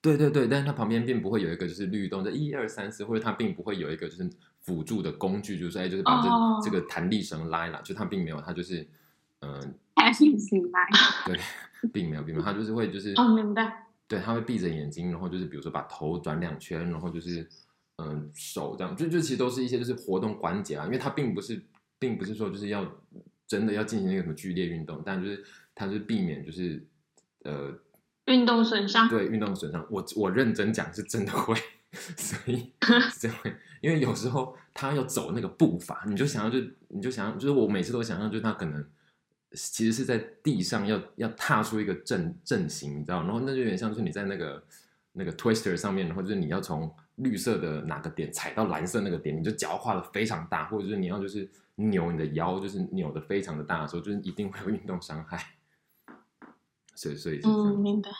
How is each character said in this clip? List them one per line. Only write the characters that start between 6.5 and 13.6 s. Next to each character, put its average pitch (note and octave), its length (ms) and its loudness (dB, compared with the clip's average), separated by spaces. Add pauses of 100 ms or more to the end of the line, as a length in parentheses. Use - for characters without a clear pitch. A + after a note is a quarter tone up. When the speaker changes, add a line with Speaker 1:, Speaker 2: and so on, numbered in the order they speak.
Speaker 1:
这 G#3 60 0
个 G3+ 120 2
弹 E2+ 280 -2
力 G#2 140 2
绳 D#2+ 260 -6
拉 E2 180 0
一 E2 40 -6
拉， - 100 -8
就 F#2+ 140 -8
它 G#2 100 -4
并 F#2 180 -2
没 D#2+ 60 -2
有， D2+ 100 -6
它 E2+ 140 -8
就 F2 80 -4
是， F2 260 -6 (520)
嗯， C#2 400 -10 (160)
Speaker 3:
弹 A#3 160 8
力 D4 260 8
绳 F3+ 340 2
拉。 F3+ 140 4 (400)
Speaker 1:
对， - 140 -2 (520)
并 F2+ 160 0
没 D2+ 100 -2
有， D2+ 40 -4
并 D#2+ 140 -4
没 F#2 40 0
有， E2+ 60 -2
它 G2+ 80 0
就 G#2 80 -2
是 A2 100 -2
会 A2 200 2
就 G2 80 -4
是 G2 160 -2
Speaker 2:
哦， A#3+ 180 10
明 G#3+ 180 4
白。 A3 360 -2 (200)